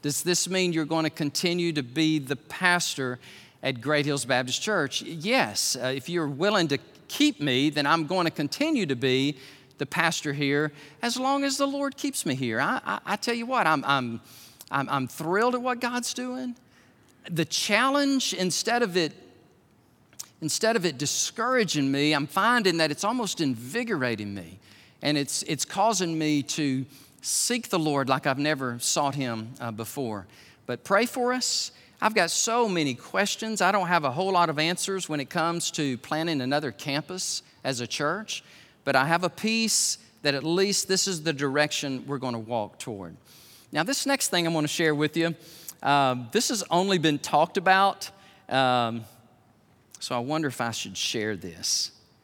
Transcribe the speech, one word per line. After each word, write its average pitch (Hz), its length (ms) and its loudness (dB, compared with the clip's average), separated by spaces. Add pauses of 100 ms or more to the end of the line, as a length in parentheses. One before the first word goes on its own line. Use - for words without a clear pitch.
Does 143 220 -2
this 175 260 2
mean 185 240 2
you're 160 100 0
gonna 156 260 0
continue 170 640 0
to 147 120 -2
be 156 360 2
the 139 160 -4
pastor 156 840 0 (440)
at 131 160 -2
Great 147 280 2
Hills 143 180 -2
Baptist 127 380 0
Church? 175 400 0
Yes. 165 720 0
Uh, 127 200 -2
if 139 140 -8
you're 170 180 0
willing 170 420 2
to 139 100 0 (280)
keep - 320 2
me, 139 300 2
then 147 160 -2
I'm 156 220 2
gonna 175 240 2
continue 226 560 0
to 135 80 0
be 131 420 2 (400)
the 143 80 -4
pastor 165 460 0
here 143 400 0 (300)
as 240 160 -4
long 277 260 0
as 269 140 -2
the 277 80 0
Lord 277 320 -4
keeps - 280 -6
me 127 100 0
here. 120 240 -2
I, 185 260 0
I, 208 200 -2
I 196 120 -2
tell 233 160 -4
you 233 120 -4
what, 233 220 2
I'm, 151 180 2
I'm, 123 360 0 (480)
I'm, 139 200 0
I'm 131 180 -2
thrilled 202 480 0
at 247 60 -4
what 247 180 -4
God's 247 340 -4
doing. 254 420 -6 (760)
The 165 160 0
challenge, 269 880 2
instead 214 500 0
of 185 140 0
it, 156 160 0 (1300)
instead 220 340 2
of 185 100 0
it 147 120 0
discouraging 156 960 0
me, 143 220 4
I'm 143 140 2
finding 190 500 4
that 160 120 4
it's 147 140 -4
almost 220 380 -2
invigorating 127 920 -2
me. 92 260 -12 (440)
And 147 140 0
it's, - 260 -2
it's - 220 -4
causing 185 520 0
me 151 260 2
to 135 420 -2 (360)
seek - 480 -2
the 185 100 0
Lord 143 300 2
like 135 160 2
I've 135 140 2
never 135 400 -2
sought 139 360 0
Him, 120 440 -4
uh, 117 120 -6
before. 110 540 -6 (400)
But 123 180 -6
pray 220 220 4
for 247 280 -2
us. - 380 -2 (320)
I've 220 120 2
got 175 160 4
so 233 360 2
many 156 280 0
questions. 202 640 -2
I 185 100 6
don't 196 160 2
have 170 160 4
a 135 80 2
whole 185 200 0
lot 175 180 4
of 147 80 -2
answers 175 500 -2
when 151 120 -2
it 131 100 -6
comes 170 420 -2
to 139 280 -2
planning 156 420 -2
another 139 300 0
campus 151 720 -4 (200)
as 123 160 -2
a 123 60 -4
church, 165 580 -4 (400)
but 139 120 2
I 135 100 6
have 170 180 2
a 175 60 2
peace - 720 0 (240)
that 143 100 2
at 135 100 -2
least 190 440 0
this 190 200 0
is 175 140 -4
the 160 120 -2
direction 139 720 0
we're 139 100 -4
gonna 120 220 -4
walk 110 400 -6
toward. 92 360 -10 (560)
Now, 151 120 0
this 269 240 -2
next 277 220 0
thing 175 180 2
I'm 165 60 0
gonna 151 140 2
share 156 280 2
with 151 200 0
you, 165 200 0 (480)
um, 127 480 2
this - 180 0
has 202 220 -2
only 190 260 4
been 147 220 2
talked 160 380 2
about, 190 520 4 (400)
um, 120 560 2 (920)
so - 160 -6
I 120 40 0
wonder 151 280 -2
if 127 120 -6
I 117 120 0
should 98 260 -8
share 107 380 -2
this. - 560 -4 (320)